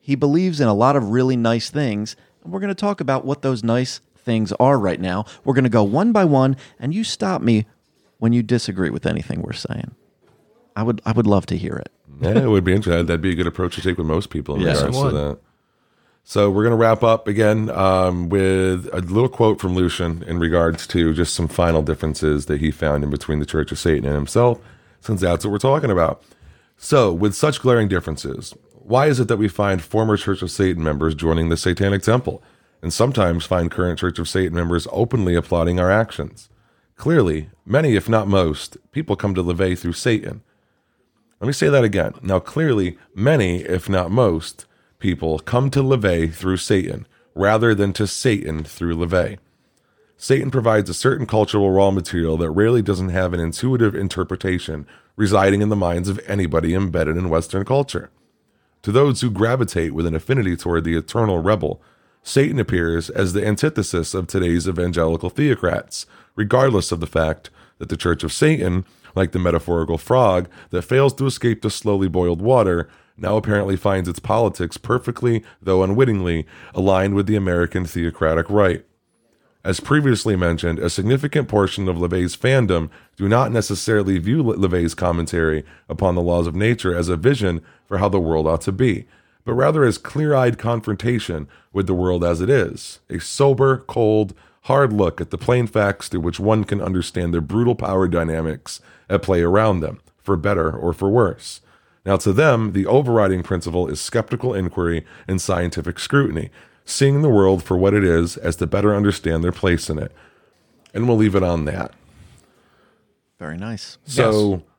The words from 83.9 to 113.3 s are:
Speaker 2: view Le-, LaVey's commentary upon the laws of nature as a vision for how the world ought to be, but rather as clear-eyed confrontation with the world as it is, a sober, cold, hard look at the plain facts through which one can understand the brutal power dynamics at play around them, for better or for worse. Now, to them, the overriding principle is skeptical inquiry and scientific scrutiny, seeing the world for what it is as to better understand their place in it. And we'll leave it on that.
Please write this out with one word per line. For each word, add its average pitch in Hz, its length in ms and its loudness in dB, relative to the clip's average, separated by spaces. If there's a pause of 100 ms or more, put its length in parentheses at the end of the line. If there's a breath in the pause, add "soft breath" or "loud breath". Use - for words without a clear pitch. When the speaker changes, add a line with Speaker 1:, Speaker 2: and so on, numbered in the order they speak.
Speaker 2:
view 107 260 0
Le-, 110 140 0
LaVey's 87 380 0
commentary 82 720 -2 (220 soft breath)
upon 90 280 0
the 87 80 0
laws 87 240 0
of 80 80 -4
nature 98 420 0
as 87 140 -2
a 87 60 0
vision 95 440 0 (240 soft breath)
for 98 140 -6
how 98 100 2
the 95 120 0
world 80 260 0
ought 80 160 0
to 98 100 -4
be, 107 340 -2 (380 soft breath)
but 120 80 -6
rather 143 320 2
as 113 140 2
clear-eyed 135 600 0
confrontation 110 880 -4 (280 soft breath)
with 98 120 0
the 92 80 0
world 90 300 0
as 85 160 0
it 95 80 -2
is, - 520 -2 (100)
a 87 100 -6
sober, 135 640 2
cold, 107 460 2 (300 soft breath)
hard 131 320 2
look 95 260 0
at 87 100 -8
the - 80 -8
plain 123 280 0
facts 101 420 -2
through 90 120 -4
which 85 200 -4
one 107 240 2
can 101 160 -4
understand 87 540 -2
the 85 80 2
brutal 113 320 0
power 95 340 0
dynamics 80 720 -4 (300 soft breath)
at 101 100 0
play 90 220 2
around 95 380 2
them, 76 200 -8 (220)
for 98 160 0
better 82 320 0
or 82 240 -2
for 98 160 0
worse. - 500 0 (460 soft breath)
Now, 95 120 2
to 98 140 0
them, 113 400 2
the 98 140 0
overriding 110 560 2
principle 87 460 -2
is 76 120 -6
skeptical 120 540 -4
inquiry 87 500 -2 (240 loud breath)
and 92 100 -2
scientific 87 600 -4
scrutiny, 95 500 0 (360 soft breath)
seeing 139 380 2
the 156 60 2
world 95 340 4
for 92 140 0
what 98 180 4
it 104 100 4
is 85 340 2
as 82 180 -4
to 87 100 -4
better 101 280 2
understand 95 500 0
their 90 80 -2
place 87 380 -2
in 78 80 -4
it. - 120 -8 (840 soft breath)
And 113 120 -2
we'll 120 120 4
leave 107 160 4
it 98 80 4
on 85 240 0
that. 80 260 -8 (1500 soft breath)